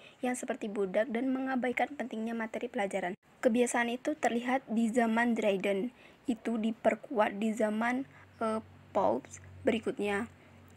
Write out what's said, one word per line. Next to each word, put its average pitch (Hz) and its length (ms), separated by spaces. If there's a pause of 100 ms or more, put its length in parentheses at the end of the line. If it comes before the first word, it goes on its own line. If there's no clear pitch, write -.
(260)
yang 247 80
seperti 247 320
budak 208 480
dan 247 160
mengabaikan 262 640
pentingnya 226 400
materi 226 320
pelajaran. 196 480 (320)
Kebiasaan 240 480
itu 302 240
terlihat 247 480
di 226 240
zaman 233 480
Dryden, 202 560 (320)
itu 226 320
diperkuat 214 800
di 220 160
zaman, 226 560 (320)
eh, 220 240 (240)
Pope 208 400 (360)
berikutnya. 208 640 (480)